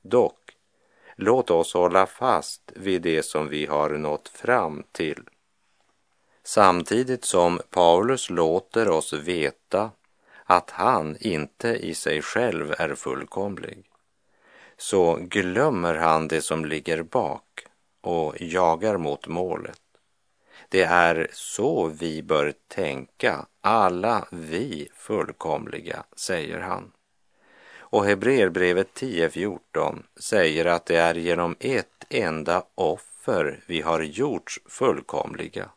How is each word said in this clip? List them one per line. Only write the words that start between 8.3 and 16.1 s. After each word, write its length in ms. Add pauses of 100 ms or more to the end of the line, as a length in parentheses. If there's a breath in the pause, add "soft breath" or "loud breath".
oss 240
veta 760 (540 soft breath)
att 260
han 480
inte 480
i 280
sig 260
själv 560
är 180
fullkomlig, 920 (880 soft breath)
så 440
glömmer 760
han 320